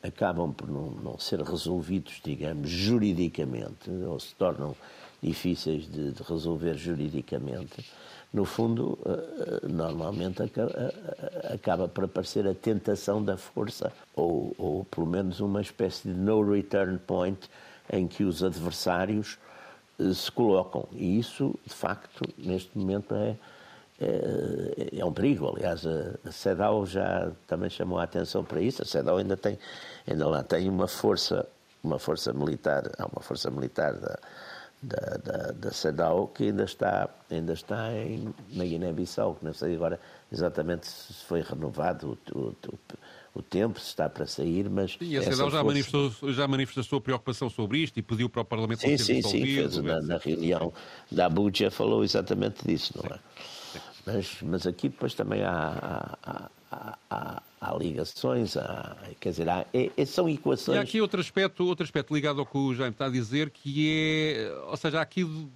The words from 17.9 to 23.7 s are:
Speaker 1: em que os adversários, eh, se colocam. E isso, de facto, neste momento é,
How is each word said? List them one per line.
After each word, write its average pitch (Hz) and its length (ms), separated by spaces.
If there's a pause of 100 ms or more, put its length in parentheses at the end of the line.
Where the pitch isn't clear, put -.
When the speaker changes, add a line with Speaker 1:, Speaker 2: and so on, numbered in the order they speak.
Speaker 1:
em 92 160
que - 160
os 85 180
adversários, 90 960 (640)
eh, 92 140
se - 180
colocam. 95 600
E 92 260
isso, 135 360 (120)
de - 80
facto, - 500 (140)
neste 92 400
momento 101 360
é, 107 220 (640)